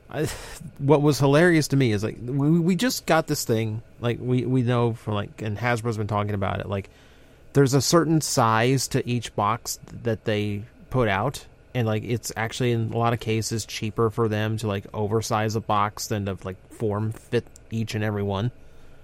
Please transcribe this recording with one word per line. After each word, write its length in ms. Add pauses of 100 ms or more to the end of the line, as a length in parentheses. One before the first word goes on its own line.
I, 180 (500)
what 240
was 180
hilarious 500
to 80
me 160
is, 100
like, 180
we, 380
we 160
just 300
got 220
this 180
thing, 360 (200)
like, 180
we, 260
we 180
know 300
from, 200
like, 280
and 160
Hasbro's 400
been 100
talking 280
about 240
it, 80
like, 220 (640)
there's 200
a 80
certain 380
size 680
to 200
each 280
box 420 (240)
that 220
they 380 (260)
put 180
out, 380 (280)
and, 140
like, 160
it's 320
actually 360
in 220
a 40
lot 160
of 60
cases 460
cheaper 460
for 160
them 300
to, 100
like, 260
oversize 600
a 60
box 460
than 200
to, 160
like, 140 (140)
form 420
fit 320 (280)
each 220
and 80
every 200
one. 280 (520)